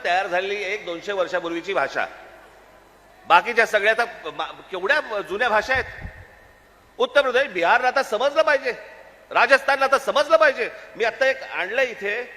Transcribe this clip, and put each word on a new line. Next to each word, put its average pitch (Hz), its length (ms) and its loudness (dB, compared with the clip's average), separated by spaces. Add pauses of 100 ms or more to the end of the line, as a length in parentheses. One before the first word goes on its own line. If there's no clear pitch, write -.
तयार 190 240 0
झालेली 196 360 -2
एक 196 220 -6
दोनशे 170 260 -8
वर्षापूर्वीची 170 640 -2
भाषा. 135 320 0 (1200)
बाकीच्या 214 380 4
सगळ्या 214 280 2
तर 220 380 -6
मा-, 151 200 -8 (200)
केवढ्या 208 500 -2
जुन्या 202 280 -2
भाषा 214 240 0
आहेत. 254 120 -2 (1120)
उत्तर 254 240 2
प्रदेश, 262 260 0
बिहारला 214 440 2
तर 269 100 2
समजलं 277 400 0
पाहिजे, 277 300 2 (580)
राजस्थानला 262 580 4
तर 269 100 4
समजलं 285 400 4
पाहिजे. 254 340 2 (240)
मी 208 80 -4
आत्ता 233 220 0
एक 262 180 -2
आणलं 185 380 -4
इथे 226 560 -4